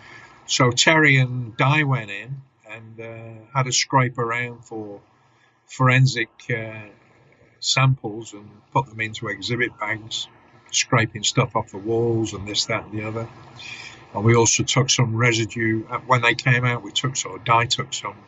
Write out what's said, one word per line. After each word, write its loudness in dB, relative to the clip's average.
So 2
Terry 4
and 0
Di 2
went -2
in -12
and, -16
uh, -14
had 0
a -6
scrape 2
around -4
for -12
forensic, 2
uh, -8
samples 0
and -18
put 0
them -12
into -6
exhibit -4
bags, -6
scraping 0
stuff 0
off -2
the -16
walls -2
and -10
this, -2
that -4
and -8
the -6
other. -8
And -2
we 8
also 4
took 2
some 2
residue. 0
Uh, -4
when 2
they 4
came 2
out, -2
we -14
took -4
some, -8
Di 4
took -4
some, -8